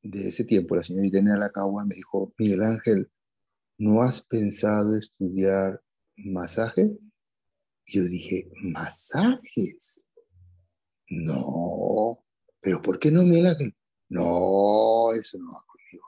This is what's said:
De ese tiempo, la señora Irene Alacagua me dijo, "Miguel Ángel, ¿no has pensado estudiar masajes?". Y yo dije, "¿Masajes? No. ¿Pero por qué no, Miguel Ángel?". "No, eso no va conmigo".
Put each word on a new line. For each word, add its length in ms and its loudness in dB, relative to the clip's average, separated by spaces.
De 260 -8
ese 160 -4
tiempo, 320 2
la 80 -2
señora 220 -2
Irene 260 4
Alacagua 520 -2
me 120 -4
dijo, 420 -6
"Miguel 240 2
Ángel, 480 0
¿no 260 4
has 200 0
pensado 720 0
estudiar 880 -2
masajes?". 840 -2
Y 120 -4
yo 60 0
dije, 440 -6
"¿Masajes? 1500 -6
No. 1120 -4
¿Pero 200 0
por 200 -2
qué 100 4
no, 120 6
Miguel 240 6
Ángel?". 280 0
"No, 1040 2
eso 260 -6
no 120 -14
va 160 -20
conmigo". 420 -20